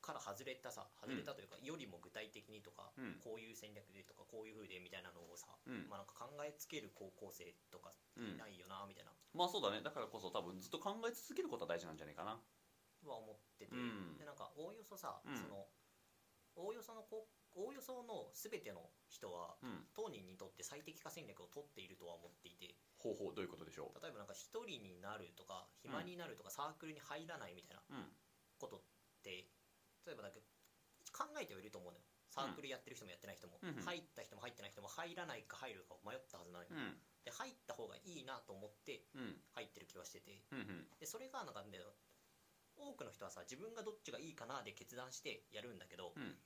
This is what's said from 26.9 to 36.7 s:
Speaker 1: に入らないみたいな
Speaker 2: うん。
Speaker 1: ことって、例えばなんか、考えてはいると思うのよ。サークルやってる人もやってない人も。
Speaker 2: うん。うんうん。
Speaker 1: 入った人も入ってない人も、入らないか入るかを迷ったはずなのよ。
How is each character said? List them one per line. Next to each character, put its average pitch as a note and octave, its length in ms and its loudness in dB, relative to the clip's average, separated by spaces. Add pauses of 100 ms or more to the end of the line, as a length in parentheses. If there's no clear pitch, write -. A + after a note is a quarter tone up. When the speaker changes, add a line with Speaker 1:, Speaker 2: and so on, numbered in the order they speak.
Speaker 1:
に D3 80 -4
入 D#3 260 0
ら E3 120 -2
な G#2 100 -2
い F3+ 60 -6
み F#2 80 -8
た - 100 -12
い - 40 -10
な - 120 -12
Speaker 2:
う C#3 60 -4
ん。 G#2+ 180 -2 (460)
Speaker 1:
こ - 100 0
と G2+ 80 -4
っ - 60 -10 (400)
て、 F#2 260 -2 (560)
例 E3 80 -4
え C3 40 -2
ば G#2+ 80 -4
な G2 40 -2
ん - 40 -4
か、 - 60 -10 (760)
考 - 80 8 (160)
え A3 60 4
て G2+ 80 -4
は F#2+ 60 -2
い - 40 -6
る G#2+ 60 -4
と - 80 -4
思 F2+ 100 -2
う F2 40 -4
の - 60 -12
よ。 - 60 -18 (240)
サ C3+ 140 4
ー A#2+ 100 6
ク - 80 0
ル C#3 80 0
や B2+ 80 2
っ - 80 -8
て A#2 60 -6
る B2+ 60 -4
人 G#2 100 -4
も F2+ 40 -6
や E2+ 60 -6
っ - 40 -14
て G2+ 60 -6
な G2 60 -2
い - 40 -4
人 - 120 -8
も。 - 140 -12
Speaker 2:
う F#3+ 40 2
ん。 E3+ 40 6
う - 20 4
ん C3+ 60 4
う - 20 4
ん。 F2+ 40 2
Speaker 1:
入 F3 120 6
っ E3 80 -2 (100)
た A2+ 80 -2
人 - 140 -8
も - 60 -6
入 B2 80 0
っ - 40 -10
て - 60 -10
な G2+ 80 -2
い - 20 -2
人 G#2 120 -6
も、 G2 60 -2
入 E3+ 260 0
ら F3 100 2
な C#3+ 100 0
い G#2+ 100 -4
か - 120 -4
入 B2+ 160 0
る F#2+ 120 -6
か F2+ 100 -10
を F2 100 -12
迷 G#2+ 100 2
っ C3 40 0 (120)
た G2 60 -6
は F2 80 -4
ず F2 80 -6
な F2 60 -2
の F2 60 -2
よ。 F2 80 -8